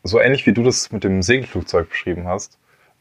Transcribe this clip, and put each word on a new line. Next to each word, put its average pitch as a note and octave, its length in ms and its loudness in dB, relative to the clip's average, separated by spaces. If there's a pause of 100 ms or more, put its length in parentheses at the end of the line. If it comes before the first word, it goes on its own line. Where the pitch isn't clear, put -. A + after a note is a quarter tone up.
so G#2 180 0
ähnlich B2+ 260 2
wie A2 80 6
du A#2 80 2
das - 300 0
mit G#2+ 120 -4
dem F#2+ 180 0
Segelflugzeug F#2+ 680 -2
beschrieben F2+ 360 -6
hast, F#2 300 -6 (440)